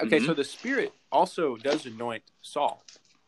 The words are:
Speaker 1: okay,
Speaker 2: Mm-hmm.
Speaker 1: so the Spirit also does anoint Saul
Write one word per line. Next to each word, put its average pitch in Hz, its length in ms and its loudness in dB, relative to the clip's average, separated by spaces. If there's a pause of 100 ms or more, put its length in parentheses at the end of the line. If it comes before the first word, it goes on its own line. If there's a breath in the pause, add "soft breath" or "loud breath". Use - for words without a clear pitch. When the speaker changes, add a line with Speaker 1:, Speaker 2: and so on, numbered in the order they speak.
Speaker 1:
okay, 160 120 6
Speaker 2:
Mm-hmm. 139 100 4
Speaker 1:
so 165 60 2
the 139 120 0
Spirit 233 480 -4 (180)
also 160 460 2
does 139 280 -2
anoint 117 380 -8 (180)
Saul - 400 -4 (460)